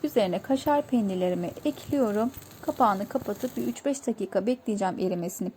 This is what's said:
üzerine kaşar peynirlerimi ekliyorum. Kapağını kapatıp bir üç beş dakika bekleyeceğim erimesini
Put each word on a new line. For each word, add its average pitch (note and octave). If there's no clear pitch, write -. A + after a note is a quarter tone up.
üzerine G3+
kaşar D4
peynirlerimi F3+
ekliyorum. B3
Kapağını G#3
kapatıp B3
bir A#3
üç -
beş C#4
dakika G3+
bekleyeceğim G#3
erimesini F3+